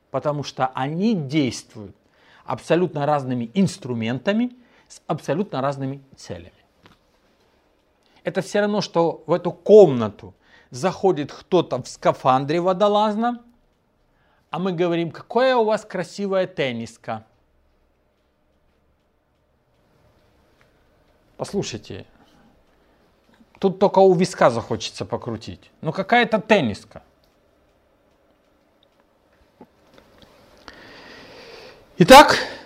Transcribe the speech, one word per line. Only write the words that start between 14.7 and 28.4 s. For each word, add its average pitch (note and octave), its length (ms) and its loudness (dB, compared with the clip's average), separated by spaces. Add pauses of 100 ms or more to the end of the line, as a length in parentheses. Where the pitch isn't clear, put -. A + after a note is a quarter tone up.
говорим: E3+ 380 -2
«Какая B3+ 460 -2
у A3+ 80 2
вас G#3+ 220 -2
красивая F#3+ 600 -4
тенниска». A#2 800 -8 (4000)
Послушайте, - 640 -10 (1500)
тут F#3+ 200 -2
только F#3+ 220 2
у F#3+ 120 8
виска F3 380 2
захочется A2+ 560 -6
покрутить. G#2 640 -12 (100)
Ну D#3 100 -8
какая-то A3 520 -2
тенниска. D3 600 -2 (4000)